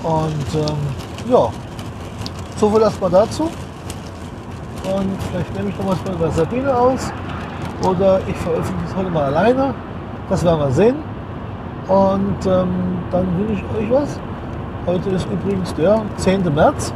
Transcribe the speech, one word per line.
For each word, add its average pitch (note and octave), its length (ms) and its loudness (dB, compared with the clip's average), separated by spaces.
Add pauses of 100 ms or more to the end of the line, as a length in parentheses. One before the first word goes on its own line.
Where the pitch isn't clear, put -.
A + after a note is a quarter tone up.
Und, D#3 520 0
ähm, D3+ 220 0 (540)
ja, D#3 180 6 (1080)
so G#3+ 140 4
viel A3 100 6
erstmal G3 300 2
dazu. A3 320 4 (1500)
Und F#3+ 220 0 (120)
vielleicht - 260 -4
nehme G3+ 140 -2
ich - 80 -4
noch G3 120 -2
was F#3 100 2 (120)
über E3 200 0
Sabine B3 440 2
aus. B3 360 2 (760)
Oder F#3+ 400 4
ich F#3+ 100 -2
veröffentliche F3 520 -2
es - 60 -6
heute F#3 160 -2
mal D#3 140 2
alleine. A#3 500 4 (540)
Das D#3+ 140 2
werden E3 160 6
wir C#3 120 2
sehen. G#3 240 6 (920)
Und, G3 600 2
ähm, F3+ 500 2 (140)
dann F#3 160 2 (100)
wünsche G#3 260 -2
ich - 140 -4
euch A3 140 0
was. C#4 280 2 (680)
Heute F3+ 240 0
ist F#3 160 0
übrigens F#3+ 480 -2
der G3 260 4 (160)
zehnte F#3 320 2
März. G3 460 2